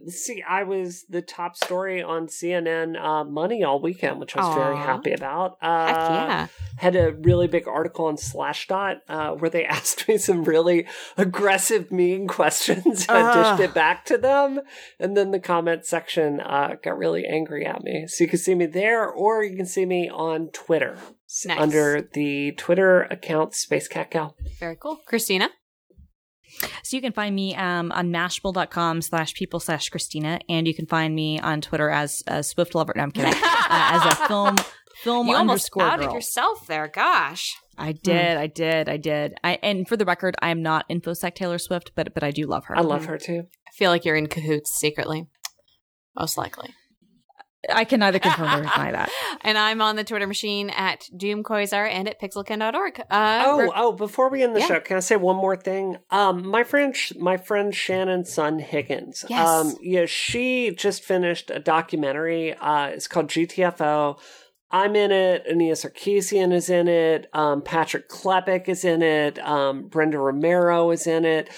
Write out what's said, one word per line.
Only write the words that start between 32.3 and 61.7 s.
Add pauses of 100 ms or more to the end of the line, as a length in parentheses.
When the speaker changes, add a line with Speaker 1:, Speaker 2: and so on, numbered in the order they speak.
Speaker 3:
Swift
Lover.
No,
I'm
kidding.
Speaker 2:
<laughs> (280)
Speaker 3:
Uh,
as (100)
a (120)
film, (480)
film
Speaker 2:
You
almost
Speaker 3:
underscore
Speaker 2:
outed
Speaker 3:
girl.
Speaker 2:
yourself
there.
Gosh. (220)
Speaker 3:
I
did,
Speaker 2:
Hmm.
Speaker 3:
I
did,
I
did.
I,
and
for
the
record,
I
am
not
infosec
Taylor
Swift,
but,
but
I
do
love
her.
Speaker 1:
I
love
Speaker 2:
Hmm.
Speaker 1:
her
too. (240)
Speaker 2:
I
feel
like
you're
in
cahoots
secretly. (920)
Most
likely. (960)
Speaker 3:
I
can
neither
confirm (160)
nor
deny
that.
Speaker 2:
<laughs> (220)
And
I'm
on
the
Twitter
machine
at (100)
doomkoizar
and
at
pixelkin
dot
org. (100)
Uh,
Speaker 1:
Oh,
Speaker 2:
re-
Speaker 1:
oh,
before
we
end
the
Speaker 2:
Yeah.
Speaker 1:
show,
can
I
say
one
more
thing? (120)
Um,
my
friend,
Sh-,
my
friend
Shannon
Sun
Higgins.
Speaker 2:
Yes.
Speaker 1:
Um,
yeah,
she
just
finished
a
documentary.